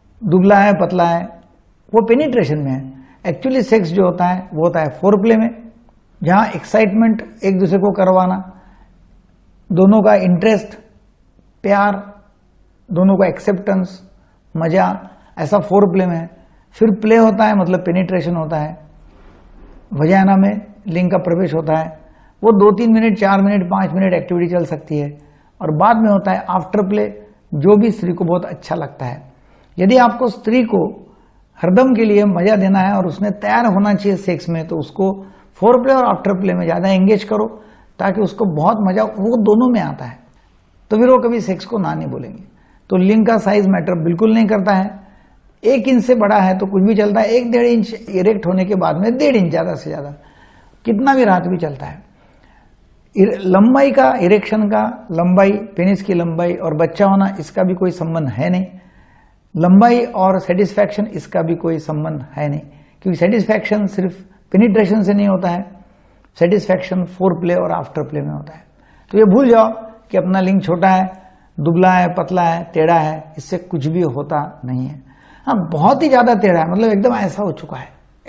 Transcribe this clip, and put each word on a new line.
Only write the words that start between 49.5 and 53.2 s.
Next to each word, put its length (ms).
ज्यादा 220
से 160
ज्यादा 200
कितना 300
भी 80
रात 240
भी 100
चलता 280
है। 260
इर-, 280